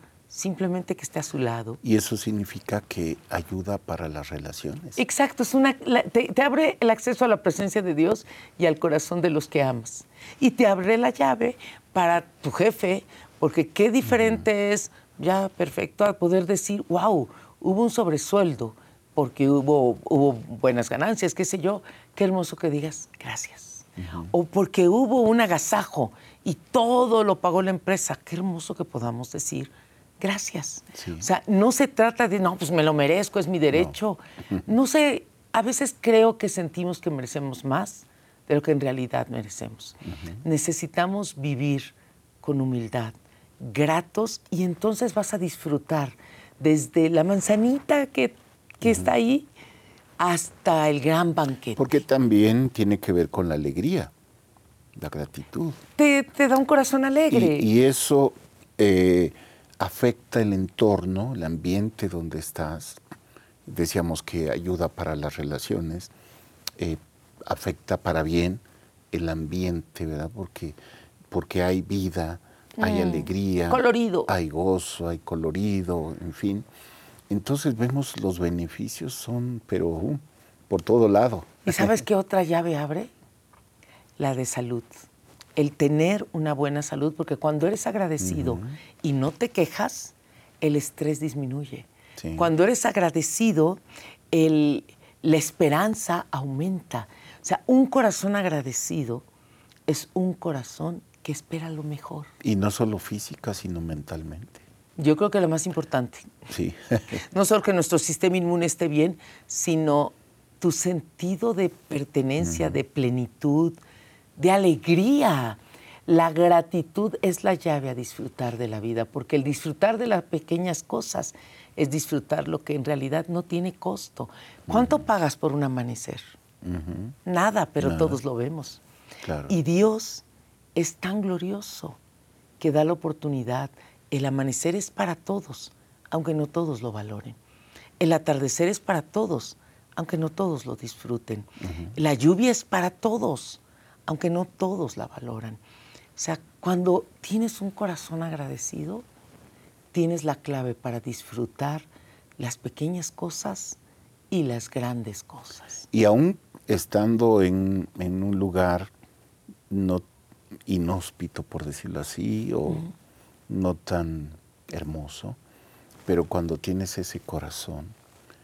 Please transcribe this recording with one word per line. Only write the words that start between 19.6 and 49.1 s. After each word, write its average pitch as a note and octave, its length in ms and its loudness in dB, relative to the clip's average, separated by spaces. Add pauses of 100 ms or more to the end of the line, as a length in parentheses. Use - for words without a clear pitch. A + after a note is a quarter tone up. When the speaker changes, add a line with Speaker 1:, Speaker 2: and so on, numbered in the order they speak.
Speaker 1:
hubo C#3 300 4
buenas A#2+ 560 0
ganancias, E3+ 440 0
qué F#3 120 -2
sé G3 140 -4
yo. F#3 220 0 (340)
Qué G3+ 100 2
hermoso F#3 320 -2
que E3+ 120 -2
digas, D3 400 -4 (100)
"Gracias". - 680 -14 (120)
Speaker 2:
Ujú. E2+ 340 -10
Speaker 1:
O F3 140 4
porque F#3+ 440 4
hubo B3 320 4
un A3+ 200 6
agasajo F3 720 0 (320)
y F#3 120 -2
todo A#3 680 4
lo G3+ 160 2
pagó F3+ 220 2
la F#3+ 100 0
empresa. F3+ 520 -2
Qué - 120 -8
hermoso E3+ 400 -6
que - 100 -6
podamos A#2+ 460 -6
decir, - 400 -8 (500)
"Gracias". G3 600 -6 (100)
Speaker 2:
Sí. - 180 -12
Speaker 1:
O E2 100 -10
sea, - 260 0
no G#3+ 240 6
se C4+ 160 2
trata A#3 400 2
de, G3 120 0
"No, F3+ 180 2
pues D#3 140 -4
me E3 120 4
lo D#3 100 6
merezco, D#3+ 460 2
es D#3+ 80 0
mi F3+ 100 0
Speaker 2:
No. D#3 80 4
Speaker 1:
derecho". E3 520 2 (320)
Speaker 2:
<laughs> F#3 180 -4
Speaker 1:
No A3+ 200 4
sé, D4 380 2 (280)
a A3+ 100 4
veces B3+ 360 -2
creo A3+ 380 6
que A3 120 -2
sentimos F3 500 -4
que - 100 -6
merecemos C3+ 560 -6
más C#3+ 400 -4 (420)
de D3 80 4
lo D3 60 4
que D#3+ 100 2
en C#3+ 80 4
realidad B2+ 480 -2
merecemos. A2 720 -12
Speaker 2:
Ujú. E2 320 -12 (100)
Speaker 1:
Necesitamos F3 960 -2
vivir C#3 520 -2 (460)
con C#3 220 -2
humildad, A#2+ 520 -4 (460)
gratos, D#3+ 800 -2 (100)
y F#3 120 0
entonces G#3 500 -2
vas G#3 200 -2
a G#3 40 -2
disfrutar D#3 760 -2 (460)
desde D#3 500 4
la E3 140 6
manzanita A3+ 840 2
que, C4 260 0 (460)
que A3+ 120 4
Speaker 2:
Ujú. G#3+ 80 2
Speaker 1:
está - 140 2